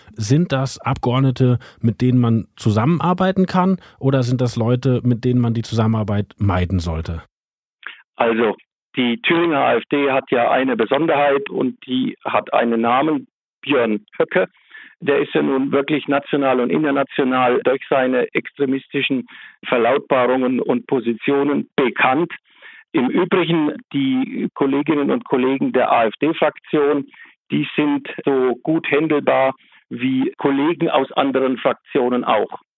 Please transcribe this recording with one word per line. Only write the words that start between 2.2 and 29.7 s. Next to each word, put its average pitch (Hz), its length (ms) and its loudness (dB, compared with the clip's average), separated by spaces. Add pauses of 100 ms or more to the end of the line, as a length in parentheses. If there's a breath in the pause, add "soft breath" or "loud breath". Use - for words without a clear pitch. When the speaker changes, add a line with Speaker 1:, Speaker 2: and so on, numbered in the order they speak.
Speaker 1:
zusammenarbeiten 175 920 0
kann, 185 320 0 (220 loud breath)
oder 135 240 2
sind 123 180 0
das 120 140 -2
Leute, 123 480 0
mit 120 200 0
denen 123 160 2
man 117 140 0
die 113 80 -4
Zusammenarbeit 110 800 -2
meiden 90 400 0
sollte? 82 420 -6 (920 loud breath)
Speaker 2:
Also, 113 400 0 (400)
die 120 260 -2
Thüringer 170 380 0
A 123 160 2
F 117 160 0
D 143 200 0
hat 131 200 -2
ja 117 180 2
eine 131 260 2
Besonderheit 143 760 2
und 131 340 -2
die 131 300 -2 (100)
hat - 300 -2
einen 117 260 2
Namen, 131 460 0 (340)
Björn 120 420 0 (140)
Höcke. 180 300 0 (520 loud breath)
Der 143 220 0
ist 143 140 -4
ja 151 80 2
nun 139 280 0
wirklich 139 360 -2
national 139 520 0
und 123 120 0
international 135 920 0
durch 135 220 0
seine 127 460 0
extremistischen 135 920 -4 (400 loud breath)
Verlautbarungen 127 920 2
und 123 280 -4
Positionen 139 880 -2
bekannt. 131 580 0 (640 loud breath)
Im 131 140 2
Übrigen, 170 640 2 (200)
die 131 640 -2
Kolleginnen 143 560 0
und 127 160 -2
Kollegen 135 480 0
der 120 180 2
A-F-D-Fraktion, 147 1160 0 (420 loud breath)
die - 260 -2
sind 143 320 0 (160)
so 131 380 2
gut 160 260 -2
händelbar 135 680 0 (340 soft breath)